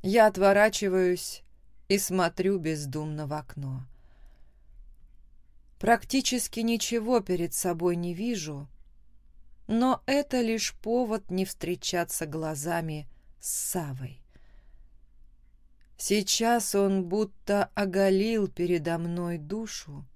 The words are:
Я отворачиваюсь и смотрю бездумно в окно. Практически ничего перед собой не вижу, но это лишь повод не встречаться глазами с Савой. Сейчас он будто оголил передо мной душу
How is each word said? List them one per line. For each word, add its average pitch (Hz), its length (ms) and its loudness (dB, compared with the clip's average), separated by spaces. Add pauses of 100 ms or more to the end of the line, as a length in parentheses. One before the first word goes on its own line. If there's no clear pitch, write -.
Я 214 220 8
отворачиваюсь 196 1160 4 (440)
и 196 80 4
смотрю 185 600 0
бездумно 151 720 -4
в 143 40 -6
окно. 135 540 -8 (1900)
Практически 233 800 2
ничего 233 640 2
перед 170 340 -2
собой 175 400 0
не 175 180 -4
вижу, 165 560 -6 (1000)
но 240 380 2
это 277 340 0
лишь 226 340 -2
повод 226 560 -2
не 185 140 0
встречаться 175 840 -4
глазами 156 840 -4 (300)
с - 100 -10
Савой. 135 720 -6 (1800)
Сейчас 226 800 0
он 196 300 2
будто 202 680 0
оголил 196 720 2
передо 170 500 -2
мной 170 400 -4
душу 151 680 -10 (120)